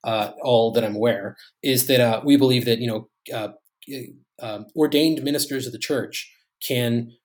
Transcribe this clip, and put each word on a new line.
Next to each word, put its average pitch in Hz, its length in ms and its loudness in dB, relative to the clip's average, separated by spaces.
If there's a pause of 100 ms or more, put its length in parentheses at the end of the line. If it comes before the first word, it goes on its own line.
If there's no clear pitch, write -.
uh, 110 300 -2 (100)
all 113 300 4
that 113 120 2
I'm 104 120 -4
aware, 104 400 -2 (260)
is 127 240 2
that, 127 140 4
uh, 117 240 2
we 143 120 6
believe 127 280 4
that, 117 160 0
you 120 80 -2
know, 110 200 -6 (240)
uh, 107 200 -6 (880)
um, 107 340 -10
ordained 151 480 2
ministers 139 440 -4
of 117 60 -10
the 110 60 -14
church - 540 -6 (340)
can 120 460 -2 (120)